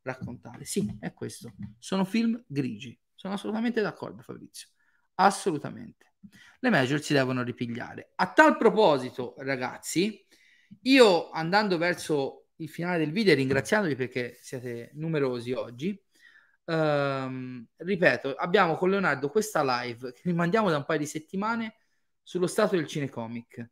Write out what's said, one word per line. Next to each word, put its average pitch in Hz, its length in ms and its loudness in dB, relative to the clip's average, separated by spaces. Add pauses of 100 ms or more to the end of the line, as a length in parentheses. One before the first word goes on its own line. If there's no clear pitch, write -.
raccontare. 123 640 -12
Sì, 208 340 -4
è - 140 -10
questo. - 400 -12 (260)
Sono 190 240 -2
film 226 420 0
grigi. 123 520 -6 (180)
Sono 190 180 -10
assolutamente 220 480 -2
d'accordo, - 400 -6
Fabrizio. - 460 -18 (520)
Assolutamente. 151 960 0 (460)
Le 254 100 2
major 147 320 4
si - 120 -2
devono 131 300 2
ripigliare. 120 720 -8
A 185 160 -2
tal 302 260 8
proposito, 151 840 4
ragazzi, 135 840 -4 (580)
io 240 480 6
andando 180 460 0
verso 160 800 -2
il 156 120 -12
finale 175 300 -4
del 151 120 0
video, 196 220 4
ringraziandovi 135 640 2
perché 123 460 -6
siete 120 520 -12
numerosi 139 600 -2
oggi, 120 460 -6 (680)
ehm, 135 1000 -2 (100)
ripeto, 165 580 2
abbiamo 175 400 4
con 185 140 2
Leonardo 147 400 2
questa 202 340 0
live 123 500 -2
che - 100 -20
rimandiamo 175 460 2
da 151 80 2
un 139 80 -4
paio 160 140 0
di 151 60 -2
settimane 214 720 -6 (460)
sullo 180 260 -2
stato 196 280 2
del 160 120 0
cinecomic 117 840 -8